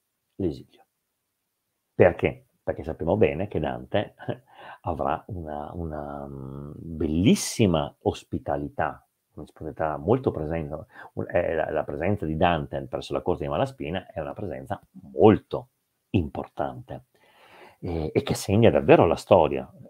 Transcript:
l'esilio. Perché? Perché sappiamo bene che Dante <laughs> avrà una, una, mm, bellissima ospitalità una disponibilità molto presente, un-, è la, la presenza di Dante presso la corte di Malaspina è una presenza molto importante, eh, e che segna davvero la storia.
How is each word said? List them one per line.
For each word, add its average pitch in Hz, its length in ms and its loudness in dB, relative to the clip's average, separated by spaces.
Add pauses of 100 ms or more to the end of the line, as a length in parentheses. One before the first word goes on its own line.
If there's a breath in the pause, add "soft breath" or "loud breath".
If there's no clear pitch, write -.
(360)
l'esilio. 73 500 -8 (1080)
Perché? 87 520 4 (220)
Perché 80 160 -8
sappiamo 82 320 -2
bene 82 320 0
che - 120 -6
Dante 67 560 -4
<laughs> - 680 -14
avrà 73 460 -4
una, 76 440 -10
una, 76 540 -8
mm, 67 500 -14
bellissima 82 1300 2
ospitalità 73 1040 -4 (320)
una 78 60 -14
disponibilità 76 520 -6
molto 107 340 2
presente, 78 560 -6 (280 loud breath)
un-, - 120 -6
è 85 280 0
la, 78 160 -2
la 76 140 -2
presenza 82 420 -2
di 78 100 -2
Dante 78 520 0
presso 69 240 -8
la 69 100 -2
corte 85 220 -2
di 71 60 -6
Malaspina 90 560 -6
è - 140 -10
una 71 120 -8
presenza 69 480 -10 (320)
molto 78 560 4 (420)
importante, 67 920 -4 (760 loud breath)
eh, 82 320 -4
e - 100 2
che - 120 -4
segna 104 360 6
davvero 80 360 6
la 80 100 2
storia. 71 540 4 (200)